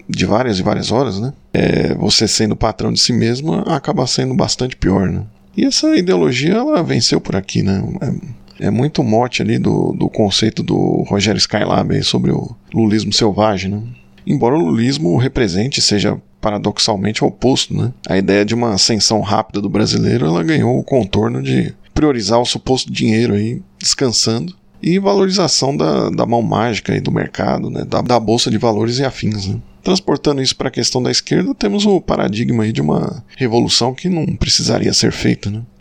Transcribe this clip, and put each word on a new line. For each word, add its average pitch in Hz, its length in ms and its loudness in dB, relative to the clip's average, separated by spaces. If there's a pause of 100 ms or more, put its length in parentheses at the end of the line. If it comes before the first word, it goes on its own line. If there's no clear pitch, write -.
de - 180 -2
várias 104 340 0
e - 40 0
várias 98 300 -2
horas, 110 260 0
né? 131 140 -4 (200)
É, - 400 0
você - 320 0
sendo 107 300 0
patrão 113 380 -2
de 107 80 0
si - 100 2
mesmo 123 420 0 (140)
acaba 143 400 -2
sendo 131 260 -2
bastante - 440 -2
pior, 95 320 2
né? 92 160 -4 (320)
E 269 80 2
essa 311 320 2
ideologia, 170 560 2
ela 294 280 2
venceu 135 380 0
por - 160 -4
aqui, 107 280 -2
né? 98 200 0 (800)
É, 98 60 -2
é - 20 0
muito 135 340 0
mote 120 380 2
ali 113 180 2
do, 95 320 2
do - 160 0
conceito - 560 0
do 92 400 0
Rogério 196 340 0
Skylab 98 560 0
aí 101 80 0
sobre - 300 0
o - 240 -4 (180)
lulismo 107 380 2
selvagem, 101 600 2
né? 104 120 -4 (420)
Embora 131 300 2
o 165 40 2
lulismo 139 580 0
represente, 120 640 0
seja 104 360 2 (220)
paradoxalmente 104 800 -2
o 110 60 2
oposto, - 460 0
né? 110 180 -2 (160)
A 92 100 0
ideia 98 280 2
de 110 100 -2
uma 117 180 0
ascensão 104 460 2
rápida 104 400 -2
do 104 80 -2
brasileiro, 113 580 0
ela 170 160 0
ganhou 135 380 2
o 127 40 -2
contorno 120 600 0
de 127 300 0 (200)
priorizar 120 460 2
o 123 60 2
suposto 127 440 -2
dinheiro 117 440 2
aí, 110 280 -2 (160)
descansando, 123 800 -2 (260)
e 175 160 2
valorização 190 800 2
da, 147 340 0
da 107 160 0
mão 117 160 2
mágica 104 520 -2
aí 98 80 0
do - 100 -2
mercado, - 580 -2
né? - 140 -6
Da, - 180 -2
da 120 160 2
bolsa 113 320 0
de 110 80 0
valores 113 420 0
e 143 40 0
afins, 107 440 -4
né? 110 120 -2 (240)
Transportando 151 580 0
isso 131 140 -2
pra 139 160 -4
questão 123 320 -2
da 127 80 0
esquerda, 180 420 0
temos 202 320 0
o 196 140 4
paradigma 117 640 0
aí 107 80 0
de 131 100 -2
uma - 420 -2 (120)
revolução 120 580 0
que - 140 -6
não 170 180 0 (120)
precisaria - 560 0
ser 113 180 2
feita, - 380 -2
né? 110 140 -6 (180)